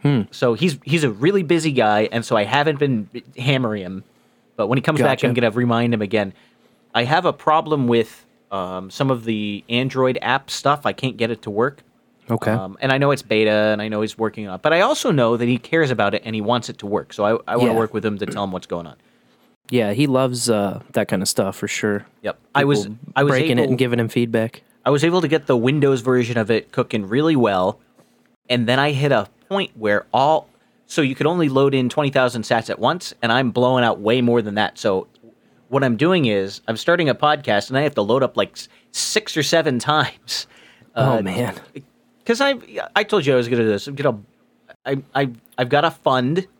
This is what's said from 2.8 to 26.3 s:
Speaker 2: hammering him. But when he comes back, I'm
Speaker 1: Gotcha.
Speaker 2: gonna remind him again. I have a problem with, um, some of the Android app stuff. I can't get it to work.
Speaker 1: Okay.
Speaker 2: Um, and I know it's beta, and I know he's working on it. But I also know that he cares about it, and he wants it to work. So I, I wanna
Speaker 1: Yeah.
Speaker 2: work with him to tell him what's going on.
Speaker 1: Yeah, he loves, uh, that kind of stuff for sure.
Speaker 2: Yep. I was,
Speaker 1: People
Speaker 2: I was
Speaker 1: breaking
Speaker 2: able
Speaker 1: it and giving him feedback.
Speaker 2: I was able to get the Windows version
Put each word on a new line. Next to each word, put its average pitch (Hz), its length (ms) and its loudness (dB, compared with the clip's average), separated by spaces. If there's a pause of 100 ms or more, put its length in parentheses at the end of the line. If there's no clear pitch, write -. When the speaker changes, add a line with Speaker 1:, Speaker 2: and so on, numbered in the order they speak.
Speaker 2:
hammering 123 440 -2
him. 95 220 -12 (520)
But 104 120 0
when 127 100 2
he 139 40 -2
comes 151 180 0
back, 131 240 2
I'm 120 60 4
Speaker 1:
Gotcha. 120 100 0
Speaker 2:
gonna 117 120 2
remind 120 400 2
him 110 100 0
again. 101 300 -2 (640)
I 117 100 2
have 160 200 0
a 160 80 2
problem 151 560 0
with, 117 360 0 (280)
um, 92 380 -8
some 135 200 -2
of 120 140 -2
the 107 440 -4
Android 127 540 0
app 127 280 -2
stuff. 143 360 -2
I 101 60 0
can't 123 240 -6
get 113 140 -2
it 110 120 -8
to 107 80 -10
work. 120 320 -2 (480)
Speaker 1:
Okay. 113 200 -2
Speaker 2:
Um, 95 300 -4
and 135 120 -2
I 135 60 2
know 143 140 0
it's 139 100 -4
beta, 107 280 2
and 107 300 0
I 107 80 -6
know 107 120 -4
he's 107 180 -6
working 110 300 -6
on 92 80 -10
it. - 60 -14
But 151 100 0
I 170 80 2
also 269 320 0
know 120 240 2
that 120 100 0
he 123 120 0
cares 160 320 0
about 107 240 0
it, - 100 -4
and 110 100 -8
he 110 60 -4
wants 117 280 -2
it 120 100 -14
to 107 80 -14
work. 101 260 -4
So 104 120 -2
I, 107 280 -2
I 117 40 0
wanna 120 160 2
Speaker 1:
Yeah. 113 60 0
Speaker 2:
work 113 160 -2
with 104 100 -4
him 104 140 -2
to 101 80 -6
tell 104 180 -6
him 95 80 -6
what's 92 140 -10
going 85 200 -8
on. 73 100 -20 (760)
Speaker 1:
Yeah, 110 240 0
he 143 120 2
loves, 127 420 0
uh, 101 320 0 (120)
that 107 160 -2
kind 95 140 -2
of 95 60 -2
stuff 98 280 -2
for 104 120 -8
sure. 101 380 -4 (160)
Speaker 2:
Yep. 104 160 -8 (160)
I 143 100 2
was, 139 220 2
Speaker 1:
People 107 100 -12 (200)
Speaker 2:
I 139 80 4
was 143 80 2
Speaker 1:
breaking 131 260 2
Speaker 2:
able 117 60 2
Speaker 1:
it - 60 -2
and 127 80 0
giving 120 200 0
him 113 100 0
feedback. 117 540 -2 (220)
Speaker 2:
I 123 60 2
was 143 140 2
able 175 160 2
to 160 80 -2
get 147 180 0
the 135 100 4
Windows 135 460 2
version 123 360 0